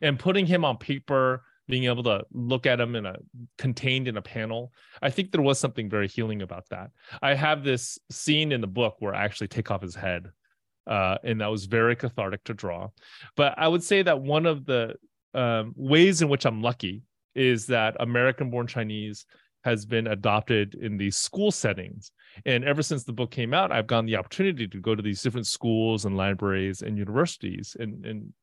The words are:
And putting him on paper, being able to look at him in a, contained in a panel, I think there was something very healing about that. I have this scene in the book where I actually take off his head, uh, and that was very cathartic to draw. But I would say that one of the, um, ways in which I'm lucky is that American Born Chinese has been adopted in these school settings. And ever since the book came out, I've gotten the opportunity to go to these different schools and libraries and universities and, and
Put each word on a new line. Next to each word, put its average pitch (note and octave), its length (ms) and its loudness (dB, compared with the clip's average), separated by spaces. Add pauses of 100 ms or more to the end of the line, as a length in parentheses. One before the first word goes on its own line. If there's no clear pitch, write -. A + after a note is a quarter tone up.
And C#3+ 180 2
putting F#3+ 260 2
him E3+ 200 4
on B2+ 120 0
paper, C3 640 0 (260)
being B2+ 160 0
able B2 180 2
to G#2 300 2
look B2 320 0
at B2 160 4
him A#2 160 -2
in G#2 80 -6
a, F#2+ 100 -8 (420)
contained C3 520 0
in G#2+ 80 -4
a G2 40 -4
panel, A2+ 520 -8 (280)
I C#3+ 100 2
think F#3+ 200 -4
there E3 100 2
was C#3 180 4
something A2+ 300 -4
very G2+ 200 0
healing A2 320 -4
about F2 300 -12
that. G2 180 -10 (320)
I C#3 140 4
have D3+ 280 0
this B2+ 340 -2 (120)
scene D3+ 420 0
in B2+ 80 2
the G#2+ 80 -2
book G#2+ 320 0
where G2+ 160 -2
I G2 80 -2
actually G#2 240 -4
take - 240 -4
off G2 100 -2
his F2+ 140 -10
head, F#2 340 -6 (580)
uh, F#2+ 360 2
and A2+ 160 -2
that G#2 80 -2
was G#2+ 160 -4
very A#2 320 2
cathartic G#2 480 -6
to A#2 100 -8
draw. F#2 360 -8 (480)
But C#3+ 200 4
I D#3+ 120 2
would E3+ 120 2
say G3 200 4
that E3 200 2
one D3 240 2
of D3 200 0
the, A#2+ 300 0 (380)
um, A#2 440 0
ways D#3+ 440 8
in D#3+ 60 6
which C#3 180 2
I'm A2 160 0
lucky A2+ 420 -2 (300)
is B2 340 2
that A2+ 340 2
American B2 480 0
Born A#2+ 180 -4
Chinese G#2+ 580 -6 (380)
has A2 220 0
been A2+ 220 0
adopted G#2 680 2
in G#2 220 -6
these G2+ 180 0
school - 340 0
settings. G2 600 -4 (340)
And B2+ 200 2
ever C#3+ 180 2
since C#3+ 220 -4
the A#2+ 80 -8
book A#2+ 180 -4
came B2 220 -2
out, F#3 180 2
I've A2 160 0
gotten A#2 200 2
the A2 100 2
opportunity C#3 500 -2
to F#2 140 -10
go A2 120 0
to G#2+ 80 0
these G2+ 200 -2
different A#2+ 260 -2
schools A2 560 0
and G2 140 -2
libraries G2 640 0
and A2 160 -4
universities G#2 800 -4
and, G#2+ 260 -10
and G#2+ 380 -12